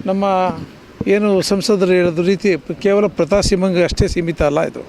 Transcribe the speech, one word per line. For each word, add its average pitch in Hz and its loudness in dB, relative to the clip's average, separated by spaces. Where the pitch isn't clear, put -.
ನಮ್ಮ 196 -2
ಏನು 202 2
ಸಂಸದರು 196 0
ಹೇಳಿದ 180 2
ರೀತಿ 185 0
ಕೇವಲ 202 2
ಪ್ರತಾಪ್ 180 0
ಸಿಂಹಂಗೆ 185 2
ಅಷ್ಟೇ 185 0
ಸೀಮಿತ 170 -4
ಅಲ್ಲ 151 2
ಇದು. 127 -6